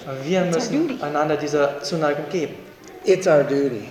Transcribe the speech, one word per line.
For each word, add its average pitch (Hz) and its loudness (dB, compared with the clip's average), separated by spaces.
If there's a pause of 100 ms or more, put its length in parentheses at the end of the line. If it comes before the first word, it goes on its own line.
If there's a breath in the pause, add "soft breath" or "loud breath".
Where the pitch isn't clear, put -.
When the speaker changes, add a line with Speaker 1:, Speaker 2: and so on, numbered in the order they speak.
Speaker 1:
Und 135 -8
wir 180 2
Speaker 2:
It's 170 0
our - 0
Speaker 1:
müssen 269 0
Speaker 2:
duty. 254 -8
Speaker 1:
einander 151 0
diese 143 0 (120)
Zuneigung 156 -2
geben. 160 -4 (500)
Speaker 3:
It's 185 4
our 151 8
duty. 135 0